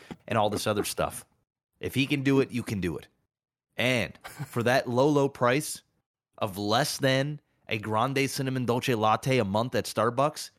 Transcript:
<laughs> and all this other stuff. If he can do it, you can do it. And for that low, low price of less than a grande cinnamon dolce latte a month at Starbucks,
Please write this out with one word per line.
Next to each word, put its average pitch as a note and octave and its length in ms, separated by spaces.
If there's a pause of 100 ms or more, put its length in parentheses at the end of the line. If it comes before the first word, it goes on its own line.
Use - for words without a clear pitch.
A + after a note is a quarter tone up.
<laughs> - 240
and A2 80
all G#2 140
this G#2 160
other G#2 180
stuff. - 400 (560)
If - 140
he C3+ 120
can C#3 160
do C3+ 180
it, A#2 100
you A#2 140
can A2 160
do E2+ 180
it. - 80 (680)
And A#2+ 360 (340)
for A#2+ 180
that B2 240
low, B2+ 200
low C#3+ 200
price C3 540 (540)
of G2 220
less G#2+ 400
than C3+ 420 (280)
a A2+ 100
grande B2 500
cinnamon C3 380
dolce A#2+ 280
latte A2 440
a A2+ 60
month G#2+ 300
at G#2 100
Starbucks, A#2+ 760